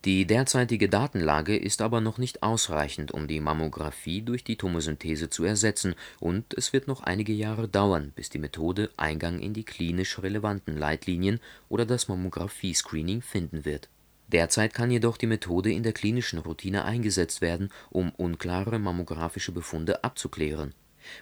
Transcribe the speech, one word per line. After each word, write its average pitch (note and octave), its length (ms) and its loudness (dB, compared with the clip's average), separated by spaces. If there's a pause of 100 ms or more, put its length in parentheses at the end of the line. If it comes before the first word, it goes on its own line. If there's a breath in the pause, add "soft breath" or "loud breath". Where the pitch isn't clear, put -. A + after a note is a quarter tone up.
Die F#2+ 220 6
derzeitige A#2 640 4
Datenlage F#2 640 2
ist - 260 0
aber A2+ 200 2
noch A2 160 0
nicht B2 240 -4
ausreichend, D#2 680 0
um D2+ 160 -4
die D2+ 120 0
Mammographie D#2 840 -2
durch A#2+ 200 -2
die A2+ 120 -2
Tomosynthese D#2+ 720 -2
zu - 140 -2
ersetzen, G#2 520 2 (240 loud breath)
und F2+ 360 -2
es - 180 -2
wird C3 140 2
noch C3+ 160 -6
einige G#2 300 0
Jahre G#2+ 340 -2
dauern, F#2 480 2
bis - 140 -12
die - 100 -6
Methode E2+ 580 -2
Eingang D#2+ 420 -2
in G#2 140 -6
die A2 100 -6
klinisch F2 560 -2
relevanten G2 560 -2
Leitlinien E2+ 640 0 (300 loud breath)
oder A2+ 160 2
das A#2+ 220 0
Mammographie-Screening F#2 1120 -2
finden E2 420 -4
wird. D2 260 -4 (400)
Derzeit G2 440 4
kann A#2+ 180 2
jedoch A#2 240 4
die - 100 -2
Methode G2 460 2
in A2+ 120 0
der A2+ 100 2
klinischen A2 460 0
Routine E2+ 440 -4
eingesetzt G2+ 560 0
werden, F2 320 0 (180 loud breath)
um F2+ 220 0
unklare F2+ 680 -2
mammografische F2 760 -2
Befunde E2 500 -2
abzuklären. D2+ 720 -4 (480 loud breath)